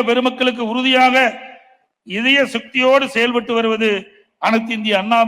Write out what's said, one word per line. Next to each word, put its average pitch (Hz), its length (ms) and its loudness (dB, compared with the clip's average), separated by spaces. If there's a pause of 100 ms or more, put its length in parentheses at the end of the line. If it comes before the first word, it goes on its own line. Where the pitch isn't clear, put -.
பெருமக்களுக்கு 247 680 0
உறுதியாக 254 440 2 (920)
இதய 247 320 0 (140)
சக்தியோடு 262 520 0 (100)
செயல்பட்டு 240 420 -2
வருவது 220 320 0 (520)
அனைத்து 226 360 0
இந்திய 214 240 -2
அண்ணா 226 260 0